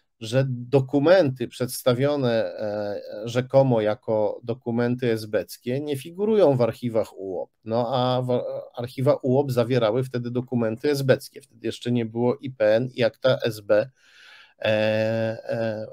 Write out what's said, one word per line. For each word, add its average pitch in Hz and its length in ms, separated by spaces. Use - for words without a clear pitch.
że 120 300
dokumenty 135 1000
przedstawione, 123 960
e, 104 580
rzekomo 127 560
jako 107 640
dokumenty 120 680
esbeckie 110 680
nie 147 160
figurują 170 600
w 120 40
archiwach 113 560
ułop. 92 340
No 117 320
a 127 260
w, 123 200
archiwa 127 400
ułop 135 360
zawierały 120 520
wtedy 120 280
dokumenty 120 600
esbeckie. 135 500
Wtedy 113 260
jeszcze 117 240
nie 120 140
było 117 300
I 139 160
P 107 240
N 127 180
i 127 100
akta 120 400
S 107 160
B, 104 300
e, - 60
e, 110 1300